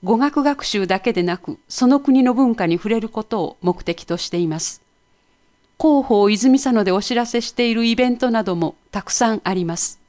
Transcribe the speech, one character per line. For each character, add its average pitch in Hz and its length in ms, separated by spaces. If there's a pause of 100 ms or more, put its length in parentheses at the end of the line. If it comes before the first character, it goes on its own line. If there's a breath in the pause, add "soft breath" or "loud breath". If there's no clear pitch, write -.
語 202 120
学 285 260
学 277 220
習 196 220
だ 190 140
け 233 120
で 180 100
な 175 160
く、 - 200 (100)
そ - 180
の 277 120
国 269 240
の 247 120
文 240 200
化 202 120
に 165 100
触 208 140
れ 226 100
る 220 80
こ 220 160
と 208 180
を - 200
目 175 200
的 170 220
と 170 120
し - 140
て 175 80
い 175 80
ま 156 140
す。 - 200 (1000)
広 285 280
報 202 240
泉 247 280
佐 262 160
野 214 100
で 180 80
お 196 100
知 254 120
ら 233 120
せ 233 140
し - 100
て 240 200
い 226 40
る 233 100
イ 226 120
ベ 247 140
ン 247 60
ト 247 140
な 226 140
ど 185 100
も 165 220 (160)
た 202 100
く - 80
さ 226 240
ん 208 100
あ 185 80
り 185 120
ま 170 120
す。 - 220 (100)